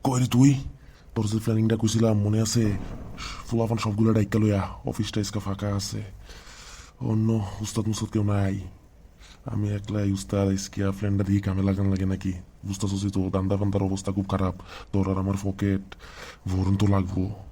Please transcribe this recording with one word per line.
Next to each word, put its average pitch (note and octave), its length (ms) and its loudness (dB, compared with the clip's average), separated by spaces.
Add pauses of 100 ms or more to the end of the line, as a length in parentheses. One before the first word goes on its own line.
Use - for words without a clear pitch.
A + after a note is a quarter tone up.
কই C3 140 2
রে B2 140 2
তুই? C3 160 10 (640)
তোর A2+ 160 0
যে A2 140 0
প্ল্যানিংটা A2 360 2
কইছিলাম A2 440 4
মনে G#2+ 220 2
আছে? A#2 180 2 (800)
ফুলাফান A2+ 380 0
সবগুলা A2 320 4
ডাইক্কা G#2+ 260 2
লইয়া, G2+ 180 4 (300)
অফিসটা - 320 -4
আজকে G2+ 240 -4
ফাঁকা G2 220 -4 (100)
আছে। G#2 220 -6 (1080)
অন্য A2 180 2 (360)
উস্তাদ G#2+ 260 -2
মুস্তাদ G#2 220 -4
কেউ G#2+ 200 2
নাই, G2 240 2 (960)
আমি G#2 140 0 (100)
একলাই G2+ 420 -2
উস্তাদ। G2 360 2
আজকে G2 260 -6 (180)
প্ল্যানটা G2+ 300 0
দেখি G2+ 180 4
কামে F#2+ 220 0
লাগান G2 240 2
লাগে F#2+ 200 0
নাকি? F#2+ 200 -2 (340)
বুঝতাছসই G2 500 -2
তো, F#2+ 40 2 (140)
দান্দা F#2+ 260 2
ফান্দার G2 280 0
অবস্থা F#2+ 280 -2
খুব G2 160 -2
খারাপ। F#2+ 220 0 (380)
তোর G2 180 2
আর F#2+ 120 0
আমার G2 220 0
পকেট G2 400 0 (640)
ভরুন F#2+ 300 2
তো G#2 140 4
লাগবো। F#2 280 0 (300)